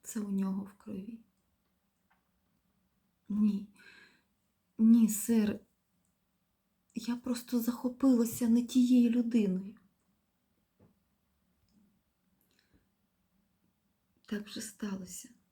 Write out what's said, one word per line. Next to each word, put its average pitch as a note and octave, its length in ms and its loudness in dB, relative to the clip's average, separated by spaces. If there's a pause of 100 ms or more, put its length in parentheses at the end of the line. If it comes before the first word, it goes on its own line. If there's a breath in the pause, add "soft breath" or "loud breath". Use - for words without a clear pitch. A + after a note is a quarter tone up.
Це - 180 -12
у G3+ 120 -8
нього F#3+ 320 -4
в - 100 -16
крові. G#3 460 -14 (2000)
Ні. G3+ 380 0 (1080 soft breath)
Ні, A3+ 320 6
сер. G#3+ 500 0 (1400)
Я A#3+ 200 -6
просто A#3+ 440 -4
захопилася B3 880 0
не A#3+ 180 4
тією B3 440 4
людиною. A3 680 0 (4000)
Так G#3 220 -8
вже - 140 -14
сталося. - 680 -12 (220)